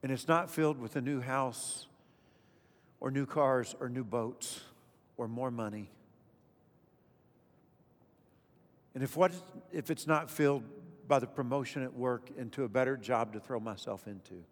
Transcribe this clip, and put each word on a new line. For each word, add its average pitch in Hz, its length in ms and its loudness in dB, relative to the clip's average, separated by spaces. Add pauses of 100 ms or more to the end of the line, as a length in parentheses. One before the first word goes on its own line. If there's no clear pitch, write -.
And 135 80 -2
it's 131 160 -2
not 165 240 4
filled 147 300 2
with 117 160 -6
a 139 40 0
new 131 200 0
house 131 640 -2 (1120)
or 135 140 -4
new 139 140 0
cars 131 520 4
or 131 100 -4
new 123 140 -2
boats 117 600 -4 (540)
or 120 120 -4
more 123 240 -2
money? 107 400 -4 (3000)
And 131 80 0
if 139 120 -4
what, 180 140 8 (400)
if 127 180 -4
it's - 200 -4
not 151 200 2
filled 143 360 4 (420)
by 139 140 6
the 123 80 -4
promotion 131 560 -2
at 123 100 -8
work 123 420 -2
into 127 280 -4
a 113 40 -2
better 131 280 4
job 113 380 0
to 107 40 -6
throw 117 220 -4
myself 107 480 -6
into? 92 440 -14